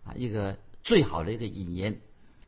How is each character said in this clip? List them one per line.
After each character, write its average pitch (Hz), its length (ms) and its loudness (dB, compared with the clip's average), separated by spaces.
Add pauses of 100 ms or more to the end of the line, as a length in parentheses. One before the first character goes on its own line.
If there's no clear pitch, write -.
啊， - 100 -10
一 123 140 -2
个 101 280 -2 (260)
最 196 200 8
好 80 220 0
的 107 80 -2
一 117 40 -4
个 113 80 -4
引 90 300 -6
言。 104 240 -2 (480)